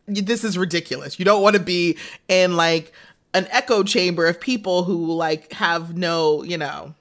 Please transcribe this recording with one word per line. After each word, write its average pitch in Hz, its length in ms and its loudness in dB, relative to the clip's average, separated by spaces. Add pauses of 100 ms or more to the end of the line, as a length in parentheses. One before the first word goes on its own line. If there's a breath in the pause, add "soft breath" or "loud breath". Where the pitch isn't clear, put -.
"Y-, 202 160 -2
this 226 220 0
is 190 120 -2
ridiculous." 160 640 -4
You 180 60 -4
don't 202 160 6
wanna 202 180 6
be 175 380 0 (320 loud breath)
in, 180 260 4
like, 165 380 0 (400 loud breath)
an 185 180 0
echo 233 320 2
chamber 180 440 0
of 170 120 0
people 196 460 0
who, 170 280 -2
like, 160 400 -4
have 170 440 -2
no, 165 460 0
you 170 140 -6
know. 147 440 -8